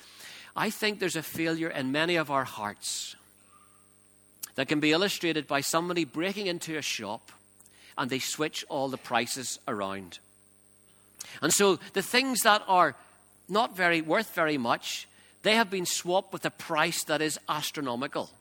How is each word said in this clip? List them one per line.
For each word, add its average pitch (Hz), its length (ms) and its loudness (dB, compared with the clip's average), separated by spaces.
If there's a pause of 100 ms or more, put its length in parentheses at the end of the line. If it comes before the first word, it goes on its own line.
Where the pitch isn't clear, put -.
(560)
I 190 140 2
think 208 280 -2
there's 175 180 -2
a 156 60 -2
failure 165 480 -2
in 131 220 -4
many 165 240 2
of 147 140 0
our 135 140 2
hearts - 720 -8 (1400)
that 135 120 0
can 151 120 2
be 151 120 6
illustrated 165 540 2
by 139 140 0
somebody 175 440 0
breaking 190 420 -4
into 165 300 -4
a 139 60 -4
shop 110 500 -6 (640)
and 135 140 -2
they 131 80 -2
switch - 500 -4
all 139 200 -2
the 127 80 -6
prices 120 640 -4 (100)
around. 98 500 -4 (1200)
And 147 120 2
so 196 260 6 (140)
the 196 100 0
things 254 400 2
that 214 260 6
are 175 260 6 (540)
not 214 280 2
very, 170 240 4
worth 160 340 0
very 156 240 2
much, 127 500 -2 (340)
they 214 120 4
have 226 160 4
been 185 160 -2
swapped - 460 0
with 170 120 -8
a 151 60 0
price 165 540 0
that 151 180 2
is 151 160 -2 (100)
astronomical. 147 840 -4 (100)